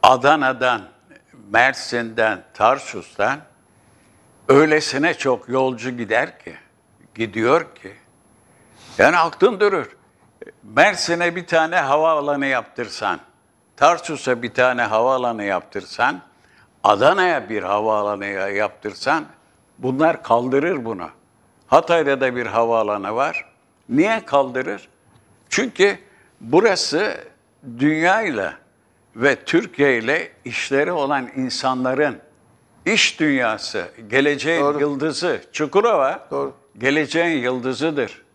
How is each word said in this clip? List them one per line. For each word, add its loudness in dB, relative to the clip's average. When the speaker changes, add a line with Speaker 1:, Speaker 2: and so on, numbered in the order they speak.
Speaker 1:
Adana'dan, 2
Mersin'den, 0
Tarsus'tan -2
öylesine 4
çok -2
yolcu -2
gider -4
ki, -18
gidiyor 0
ki. -20
Yani 4
aklın 2
durur. 0
Mersin'e 2
bir -10
tane 2
havaalanı 0
yaptırsan, -4
Tarsus'a 0
bir -8
tane 2
havaalanı 0
yaptırsan, -4
Adana'ya 4
bir -6
havaalanı -2
ya-, -4
yaptırsan -4
bunlar 0
kaldırır 0
bunu. -8
Hatay'da 4
da 0
bir -4
havaalanı 0
var. -4
Niye 2
kaldırır? -2
Çünkü 0
burası 0
dünyayla 0
ve 2
Türkiye 0
ile -4
işleri -2
olan -2
insanların -2
iş 0
dünyası, -2
geleceğin 0
Speaker 2:
Doğru. 0
Speaker 1:
yıldızı, -2
Çukurova 0
Speaker 2:
Doğru. -6
Speaker 1:
geleceğin 0
yıldızıdır. -4